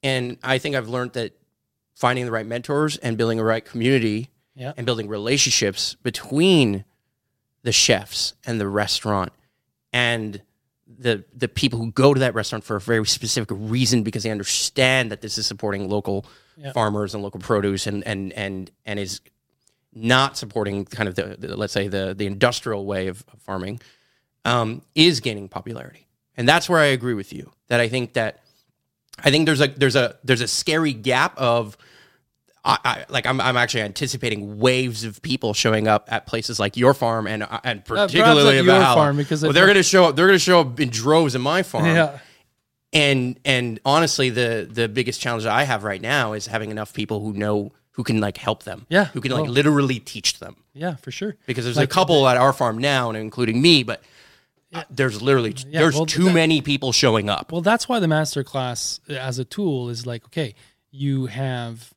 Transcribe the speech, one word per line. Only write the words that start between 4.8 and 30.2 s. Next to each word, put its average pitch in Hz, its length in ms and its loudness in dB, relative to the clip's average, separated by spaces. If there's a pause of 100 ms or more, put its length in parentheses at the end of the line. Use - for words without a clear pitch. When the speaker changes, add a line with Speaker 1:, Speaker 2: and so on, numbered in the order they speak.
Speaker 1:
building 113 220 -4
relationships 107 880 -2
between 131 880 0 (800)
the 120 100 -4
chefs - 640 0 (120)
and 113 140 -4
the 101 80 -2
restaurant 101 640 -2 (600)
and 117 480 -2 (460)
the, 117 380 -2 (100)
the - 140 -4
people - 320 -2
who 117 100 -6
go 135 240 6
to - 60 0
that 123 140 0
restaurant 110 300 -6
for 110 120 -6
a 98 40 -4
very 113 260 2
specific 110 460 -2
reason 113 520 0
because 110 180 -6
they 113 80 -4
understand 123 800 0
that 107 100 -12
this 107 180 -10
is 107 80 -4
supporting 101 420 -4
local 98 360 -4 (320)
Speaker 2:
Yeah. 139 160 -14
Speaker 1:
farmers 104 420 0
and 104 100 -8
local 101 160 -10
produce 98 480 0
and, 101 180 -6
and, 98 280 -6
and, 98 360 -8 (160)
and 104 140 -8
is 98 200 -10 (720)
not 127 440 0
supporting 101 480 -6
kind 104 240 -6
of 92 80 -8
the, 98 220 -8
the, - 180 -10
let's 104 160 -6
say, 101 160 -2
the, 95 280 -4
the 101 100 -4
industrial 101 580 -2
way 98 240 -4
of, 95 240 -12
of - 100 -20
farming, 98 380 -8 (640)
um, 117 380 -2 (120)
is 156 260 4
gaining 104 280 -6
popularity. - 580 -14 (300)
And 120 120 0
that's 165 200 4
where 175 120 4
I 151 60 6
agree 123 280 -2
with 98 180 -10
you, - 180 -14 (180)
that 120 120 2
I 120 80 0
think 120 240 -4
that, 113 280 -4 (840)
I 147 60 6
think 151 160 4
there's 151 140 2
a, 147 80 4
there's 139 280 2
a, 123 260 0